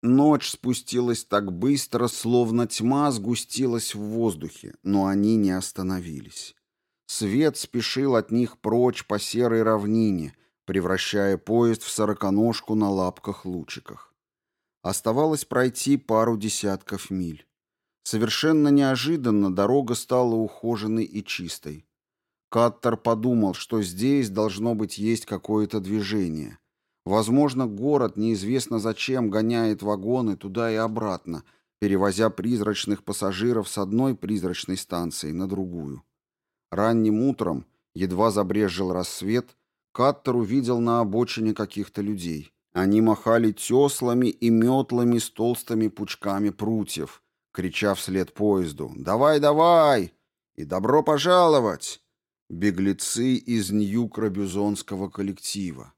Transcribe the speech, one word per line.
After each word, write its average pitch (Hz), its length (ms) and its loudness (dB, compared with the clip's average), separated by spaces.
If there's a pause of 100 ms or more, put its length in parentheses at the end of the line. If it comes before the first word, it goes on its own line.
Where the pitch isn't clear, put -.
Ночь 139 480 4
спустилась 120 720 -2
так 101 300 -2
быстро, 123 560 0
словно 120 580 0
тьма 135 440 0
сгустилась 117 840 -4
в 104 40 -10
воздухе, 107 840 -4
но 98 220 2
они 101 320 2
не 101 140 2
остановились. 92 1000 -8 (540)
Свет 135 480 0
спешил 131 600 0
от 107 120 0
них 117 280 0
прочь 117 500 0
по 104 120 -2
серой 113 440 0
равнине, 104 720 0 (300)
превращая 95 720 0
поезд 117 460 2
в - 60 -10
сороконожку 107 840 0
на 104 140 2
лапках-лучиках. - 1200 -6 (680)
Оставалось 135 640 0
пройти 127 500 2
пару 113 400 2
десятков 101 760 -4
миль. 87 400 -6 (600)
Совершенно 160 600 2
неожиданно 131 840 2
дорога 120 400 2
стала 123 400 2
ухоженной 113 680 -2
и 104 200 -8
чистой. 78 600 -10 (640)
Каттер 117 480 2
подумал, 113 560 2
что 110 300 -4
здесь, 110 480 0
должно 107 420 -2
быть, 104 240 -4
есть 110 300 -2
какое-то 107 520 -2
движение. 95 800 -4 (480)
Возможно, 123 640 2
город 117 500 0
неизвестно 113 640 -2
зачем 113 500 -2
гоняет 110 540 0
вагоны 104 540 0
туда 113 340 -4
и 110 40 -2
обратно, 110 680 -4 (360)
перевозя 98 520 2
призрачных 104 720 -2
пассажиров 101 680 -2
с - 80 -8
одной 110 380 0
призрачной 92 600 -4
станции 82 540 -6
на 92 160 -4
другую. 87 540 -8 (680)
Ранним 110 500 2
утром, 113 460 -2 (260)
едва 95 380 2
забрезжил 95 600 0
рассвет, 95 640 -4 (360)
Каттер 131 440 0
увидел 120 440 0
на 117 220 2
обочине 110 520 0
каких-то 104 480 -6
людей. 87 500 -6 (220)
Они 98 280 4
махали 113 500 4
теслами 123 760 2
и 117 200 0
метлами 120 720 2
с - 100 -6
толстыми 113 600 -2
пучками 101 600 -4
прутьев – 104 720 -4 (300)
крича 95 420 -2
вслед 92 400 -4
поезду: 85 600 0
«Давай, 117 440 2
давай!» 147 760 4 (420)
и 78 100 -10
«Добро 95 380 2
пожаловать!» 151 1000 2 (480)
беглецы 98 840 0
из 110 360 -2
Нью-Крабюзонского 101 1400 -2
коллектива. 95 880 -8